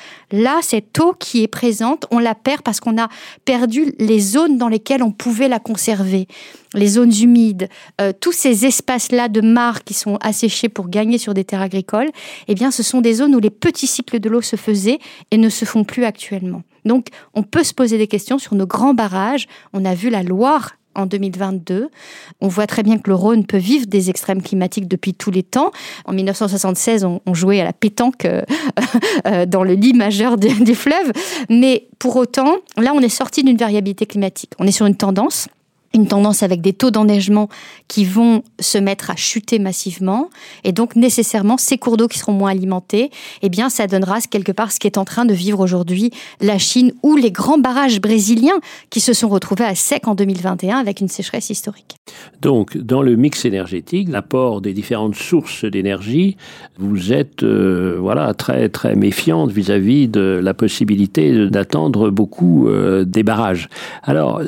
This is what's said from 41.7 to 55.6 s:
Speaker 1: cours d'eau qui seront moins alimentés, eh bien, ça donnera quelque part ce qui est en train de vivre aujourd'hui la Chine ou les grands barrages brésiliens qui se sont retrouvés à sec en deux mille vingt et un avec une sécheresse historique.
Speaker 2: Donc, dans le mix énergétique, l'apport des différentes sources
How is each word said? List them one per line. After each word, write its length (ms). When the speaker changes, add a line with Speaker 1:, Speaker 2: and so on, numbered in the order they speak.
Speaker 1:
cours 180
d'eau 100
qui 120
seront 120
moins 200
alimentés, 580
eh 80
bien, 220
ça 160
donnera 340
quelque 300
part 200
ce 60
qui 80
est 140
en 40
train 220
de 80
vivre 280
aujourd'hui 500
la 180
Chine 420
ou 140
les 160
grands 260
barrages 420
brésiliens 600
qui 80
se 140
sont 160
retrouvés 360
à 80
sec 340
en 60
deux 120
mille 160
vingt 220
et 60
un 80
avec 240
une 60
sécheresse 420
historique. 460
Speaker 2:
Donc, 380
dans 240
le 140
mix 300
énergétique, 640
l'apport 520
des 120
différentes 420
sources 500